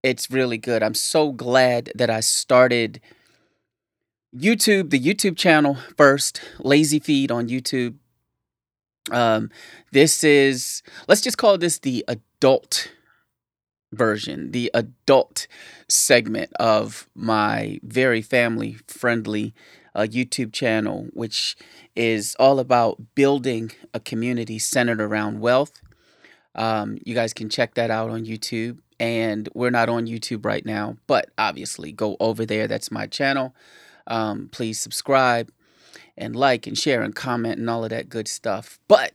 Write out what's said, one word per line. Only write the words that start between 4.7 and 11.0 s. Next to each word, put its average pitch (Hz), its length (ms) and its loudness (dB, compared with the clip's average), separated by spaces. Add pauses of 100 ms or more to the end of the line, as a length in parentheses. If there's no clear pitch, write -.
the 135 100 4
YouTube 180 360 0
channel 151 420 4 (180)
first, 139 440 4 (200)
Lazy 147 400 4
Feed 135 320 0
on 117 160 -2
YouTube. 123 480 -4 (1120)
Um, 113 400 2 (400)
this 147 320 4
is, 139 640 4 (240)